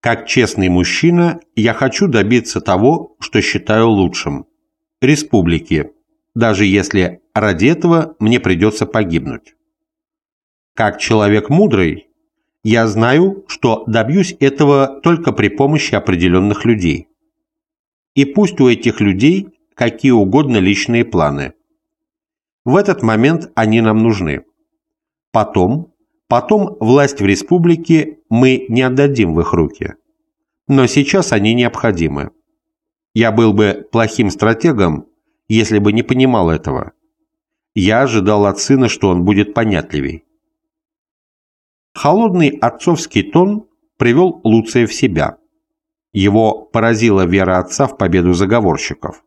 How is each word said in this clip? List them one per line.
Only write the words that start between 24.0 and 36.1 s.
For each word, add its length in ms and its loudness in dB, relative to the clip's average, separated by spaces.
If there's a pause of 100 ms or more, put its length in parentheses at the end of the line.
Потом, 600 0 (360)
потом 520 0
власть 400 2
в 60 0
республике 920 0 (120)
мы 380 2
не 140 0
отдадим 520 0
в 60 0
их 120 -2
руки. 420 -4 (720)
Но 200 4
сейчас 460 0
они 220 2
необходимы. 760 -2 (840)
Я 180 2
был 220 2
бы 400 0
плохим 380 0
стратегом, 760 -2 (420)
если 300 0
бы 140 0
не 100 0
понимал 480 0